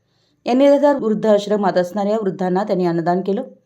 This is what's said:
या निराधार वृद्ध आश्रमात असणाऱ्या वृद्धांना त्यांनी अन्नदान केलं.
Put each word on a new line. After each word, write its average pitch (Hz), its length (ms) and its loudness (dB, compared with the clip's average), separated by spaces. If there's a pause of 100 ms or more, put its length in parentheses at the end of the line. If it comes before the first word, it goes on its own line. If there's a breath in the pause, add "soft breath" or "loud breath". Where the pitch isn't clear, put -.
(460)
या 240 80 0
निराधार 285 420 4
वृद्ध 214 300 -2
आश्रमात 202 520 0
असणाऱ्या 202 440 -2
वृद्धांना 185 400 -2
त्यांनी 185 240 -2
अन्नदान 170 340 -2
केलं. 196 220 -4 (240)